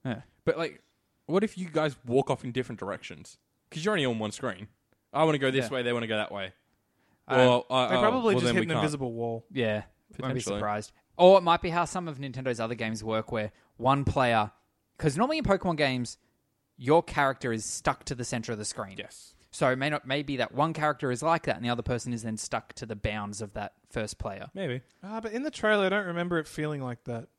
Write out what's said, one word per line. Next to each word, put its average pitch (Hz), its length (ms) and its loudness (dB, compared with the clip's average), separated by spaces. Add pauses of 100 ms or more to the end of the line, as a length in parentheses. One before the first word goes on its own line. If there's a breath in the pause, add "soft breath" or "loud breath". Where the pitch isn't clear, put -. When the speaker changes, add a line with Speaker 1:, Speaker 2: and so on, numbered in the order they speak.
Speaker 1:
Yeah. 127 180 -6 (220)
Speaker 2:
But, 160 140 2
like, 151 240 -4 (460)
what 190 180 2
if 208 120 -6
you 180 120 -6
guys 156 260 0 (100)
walk 123 240 2
off 131 140 -2
in 123 80 -6
different 120 280 -4
directions? 92 580 -10 (340)
'Cause 160 140 -8
you're 214 80 0
only 156 120 2
on 117 140 0
one 107 140 -4
screen. 104 340 -8 (460)
I 156 100 2
wanna 156 140 4
go 135 120 2
this 131 200 0
Speaker 1:
Yeah. 131 60 -6
Speaker 2:
way, 127 60 -2
they 120 120 0
wanna 117 140 -2
go 110 100 0
that 107 140 -2
way. 95 200 -8 (800)
Speaker 1:
Um, 131 80 2
Speaker 2:
Well, 123 320 6
uh, 127 180 2
Speaker 3:
They - 80 2
Speaker 2:
uh, 123 60 4
Speaker 3:
probably 226 340 4
Speaker 2:
well, - 60 4
Speaker 3:
just - 60 2
Speaker 2:
then 120 80 2
Speaker 3:
hit - 40 4
Speaker 2:
we - 60 0
Speaker 3:
an 170 60 -6
Speaker 2:
can't. - 80 0
Speaker 3:
invisible 139 340 -2
wall. 117 380 -6
Speaker 1:
Yeah. 117 240 0
Won't 104 80 -4 (260)
be - 80 -20
Speaker 2:
Potentially. 127 400 -4
Speaker 1:
surprised. 104 340 -4 (260 soft breath)
Or 185 200 12
it 185 40 8
might 170 200 4
be 180 80 -2
how 170 160 0
some 180 240 -8
of 139 80 -10
Nintendo's 131 420 -4
other 117 160 -2
games 110 280 -4
work 110 280 -2
where 107 200 -4 (260 soft breath)
one 135 260 4
player, 117 480 2 (460)
'cause 147 200 2
normally 277 200 2
in 294 80 -4
Pokemon 185 320 2
games, 127 400 0 (600)
your 143 240 6
character 135 520 0
is 110 100 -4
stuck - 420 -4
to 139 100 -6
the 120 100 -8
center 120 260 -6
of 110 60 -4
the 107 80 -8
screen. 98 320 -8
Speaker 2:
Yes. - 380 -16 (160)
Speaker 1:
So 139 200 2
it 127 60 0
may 135 120 0
not, 151 180 -2
maybe 139 300 -2
that 117 160 -2
one 151 200 2
character 151 380 0
is 123 120 -2
like 165 200 2
that 127 120 0
and 120 100 -8
the 120 40 0
other 120 120 0
person 123 320 -4
is 110 100 -6
then 110 140 -4
stuck - 360 -6
to - 120 -12
the 110 100 -8
bounds 104 460 -6
of 101 120 -10
that 104 200 -8 (160)
first - 300 -6
player. 101 340 -8
Speaker 2:
Maybe. 139 280 -6 (220)
Speaker 3:
Ah, 214 180 -8
but 220 120 -8
in 240 100 -4
the 311 80 -2
trailer, 214 360 2
I - 20 4
don't 202 160 0
remember 175 320 -2
it 156 100 -2
feeling 151 360 -6
like 123 220 -8
that. 117 220 -8 (120)